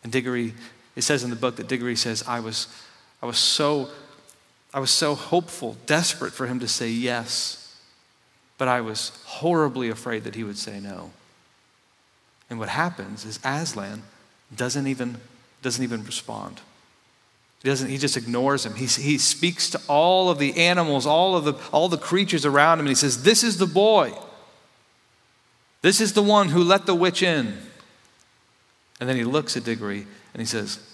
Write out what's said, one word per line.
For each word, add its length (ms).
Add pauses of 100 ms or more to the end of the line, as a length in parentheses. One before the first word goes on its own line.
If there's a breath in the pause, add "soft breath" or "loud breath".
And 80
Diggory, 440 (420 loud breath)
it 60
says 200
in 80
the 60
book 200
that 120
Diggory 260
says, 320
"I 140
was, 260 (560 loud breath)
I 40
was 120
so, 520 (840)
I 60
was 100
so 240
hopeful, 640 (100)
desperate 460
for 160
him 120
to 80
say 200
yes, 920 (800)
but 80
I 140
was 320 (120)
horribly 640
afraid 360
that 100
he 80
would 160
say 220
no." 320 (1400)
And 80
what 100
happens 560
is 180
Aslan 600 (520)
doesn't 320
even, 300 (460)
doesn't 200
even 220
respond. 560 (1000)
He 80
doesn't, 180
he 80
just 220
ignores 480
him. 80
He, 100
he 320
speaks 540
to 180
all 400
of 100
the 200
animals, 480
all 280
of 100
the, 100 (180 loud breath)
all 160
the 80
creatures 480
around 300
him, 60
and 100
he 40
says, 280
"This 200
is 140
the 100
boy. 460 (1700)
This 180
is 140
the 100
one 280
who 120
let 220
the 100
witch 280
in." 340 (1400)
And 80
then 80
he 80
looks 320
at 80
Diggory 420 (280 loud breath)
and 60
he 60
says 320 (160)